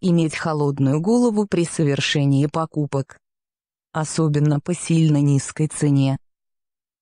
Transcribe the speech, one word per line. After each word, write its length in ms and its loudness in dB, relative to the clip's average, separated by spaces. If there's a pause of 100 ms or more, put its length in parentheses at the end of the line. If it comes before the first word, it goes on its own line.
иметь 340 0
холодную 640 0
голову 460 0
при 180 -2
совершении 840 0
покупок, 720 -6 (760)
особенно 680 0
по 140 -4
сильно 480 2
низкой 460 0
цене. 500 0 (840)